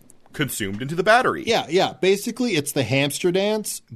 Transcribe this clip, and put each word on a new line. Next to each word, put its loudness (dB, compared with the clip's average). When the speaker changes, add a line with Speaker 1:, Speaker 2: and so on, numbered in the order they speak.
Speaker 1:
consumed -4
into -6
the 0
battery. 4
Speaker 2:
Yeah, 0
yeah. 2
Basically, 0
it's 0
the 0
hamster 0
dance, 0